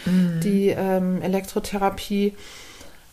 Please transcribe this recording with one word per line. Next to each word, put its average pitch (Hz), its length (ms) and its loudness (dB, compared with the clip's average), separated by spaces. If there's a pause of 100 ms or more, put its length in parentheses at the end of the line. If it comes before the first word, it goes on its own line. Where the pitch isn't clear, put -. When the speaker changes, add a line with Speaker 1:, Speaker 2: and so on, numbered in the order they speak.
Speaker 1:
Mhm. 175 360 2
Speaker 2:
die, 196 280 4
ähm, 185 520 2
Elektrotherapie. 196 1120 -2 (800)